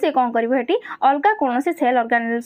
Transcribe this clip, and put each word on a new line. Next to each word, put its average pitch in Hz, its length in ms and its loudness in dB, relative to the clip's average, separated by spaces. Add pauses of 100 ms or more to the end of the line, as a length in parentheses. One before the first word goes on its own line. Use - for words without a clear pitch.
ସେ 349 60 2 (100)
କ'ଣ 254 180 4
କରିବ, 233 240 0
ଏଠି 247 160 0 (320)
ଅଲଗା 285 240 2 (100)
କୌଣସି 262 380 0
ସେଲ୍ 254 220 2
ଅର୍ଗାନ 233 220 0 (220)